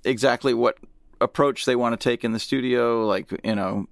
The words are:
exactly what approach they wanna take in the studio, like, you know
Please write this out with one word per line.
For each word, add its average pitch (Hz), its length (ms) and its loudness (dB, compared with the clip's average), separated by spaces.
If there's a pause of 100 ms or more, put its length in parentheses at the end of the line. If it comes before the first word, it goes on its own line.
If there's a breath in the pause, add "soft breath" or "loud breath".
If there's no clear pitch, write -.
exactly 123 500 0
what 120 260 2 (420)
approach 139 440 0
they 127 120 2
wanna 120 200 0
take 120 280 -2
in 113 80 -2
the 113 80 -4
studio, 120 680 0
like, 98 240 -2 (140)
you 110 100 -2
know 101 380 -4